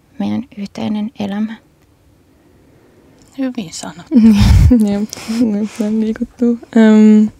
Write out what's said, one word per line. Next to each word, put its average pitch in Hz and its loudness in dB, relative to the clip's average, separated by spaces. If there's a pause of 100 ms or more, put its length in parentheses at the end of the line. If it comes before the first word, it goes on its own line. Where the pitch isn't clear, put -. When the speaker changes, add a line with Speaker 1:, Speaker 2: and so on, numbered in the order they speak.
(200)
Speaker 1:
meidän 208 -6 (140)
yhteinen 214 -8
elämä. 214 -8 (1800)
Speaker 2:
Hyvin 247 -10
sanottu. 185 -10 (340)
Speaker 3:
<laughs> 220 4
Jep, 202 -6 (320)
nyt 208 -4 (120)
on 214 -4
liikuttu. 233 -4 (180)
Öm, 214 4 (100)